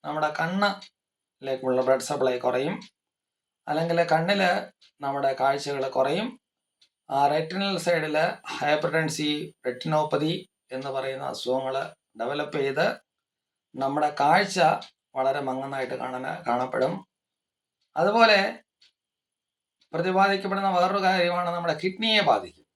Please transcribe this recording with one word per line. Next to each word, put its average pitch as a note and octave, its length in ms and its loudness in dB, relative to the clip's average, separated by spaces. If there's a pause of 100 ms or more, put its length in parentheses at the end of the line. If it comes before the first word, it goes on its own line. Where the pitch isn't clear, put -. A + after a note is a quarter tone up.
നമ്മുടെ D3+ 240 -2 (120)
കണ്ണിലേക്കുള്ള C3+ 1500 -2
ബ്ലഡ് C3 220 2
സപ്ലൈ B2+ 260 0 (100)
കുറയും, C3 300 0 (960)
അല്ലെങ്കിൽ E3 280 0 (140)
കണ്ണില് F3+ 380 2 (540)
നമ്മുടെ C3+ 260 0 (100)
കാഴ്ചകൾ C#3 440 0 (120)
കുറയും. D#3 320 0 (840)
ആ C#3 80 0 (140)
റെറ്റിനൽ F#3 420 -2 (120)
സൈഡില് D#3 380 2 (340)
ഹൈപ്പർടെൻസീവ് D3+ 840 0 (260)
റെറ്റിനോപ്പതി D#3 680 0 (440)
എന്ന് C3+ 200 -8
പറയുന്ന C3+ 360 -6
അസുഖങ്ങൾ C3 420 -2 (460)
ഡെവലപ്പ് C#3+ 420 -4
ചെയ്ത് C#3 240 0 (960)
നമ്മുടെ D3 260 0 (120)
കാഴ്ച E3+ 380 4 (580)
വളരെ C3+ 320 0
മങ്ങുന്നതായിട്ട് C3 540 -6
കാണാൻ, B2+ 220 -8 (240)
കാണപ്പെടും. B2+ 460 0 (1080)
അതുപോലെ G#3+ 380 6 (1600)
പ്രതിപാദിക്കപ്പെടുന്ന F#3+ 840 2
വേറൊരു F#3+ 300 2
കാര്യമാണ് F3 480 2
നമ്മുടെ E3+ 280 -2
കിഡ്നിയെ G#3+ 480 0
ബാധിക്കും. - 460 0